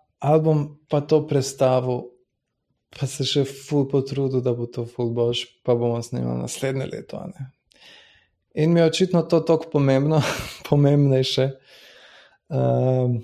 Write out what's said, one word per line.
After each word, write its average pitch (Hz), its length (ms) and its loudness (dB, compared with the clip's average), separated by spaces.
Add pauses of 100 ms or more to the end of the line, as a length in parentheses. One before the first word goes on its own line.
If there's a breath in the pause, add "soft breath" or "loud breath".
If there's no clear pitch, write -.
(160)
ali 151 240 2
bom 156 180 2 (260)
pa 147 160 -2
to 147 220 2
prestavil, 127 800 0 (880)
pa - 140 -6
se - 180 -8
še 139 200 0
ful 139 420 -2
potrudil, 135 540 -2
da 123 120 0
bo 120 140 -6
to 120 180 -10
ful 120 260 -4
boljše, 120 360 -2 (140)
pa 123 140 0
bomo 120 260 0
snemali 123 380 -6
naslednje 131 480 -6
leto, - 300 -12
a - 120 -12
ne? 135 220 -14 (1040 soft breath)
In 160 180 2
mi 170 80 4
je 165 60 6
očitno 170 360 2
to 165 180 2
toliko 160 300 0
pomembno, 143 500 2 (240 loud breath)
<laughs> - 220 -16
pomembnejše, 139 840 4 (960 loud breath)
em, 127 760 0